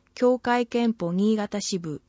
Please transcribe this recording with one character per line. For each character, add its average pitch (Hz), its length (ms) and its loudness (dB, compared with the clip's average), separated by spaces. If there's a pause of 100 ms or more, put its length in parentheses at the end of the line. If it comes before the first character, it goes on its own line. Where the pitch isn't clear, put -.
(140)
協 247 240 2
会 240 280 0
憲 233 260 0
法 175 200 -4
新 208 240 2
潟 208 240 -4
支 196 180 -4
部 165 300 -10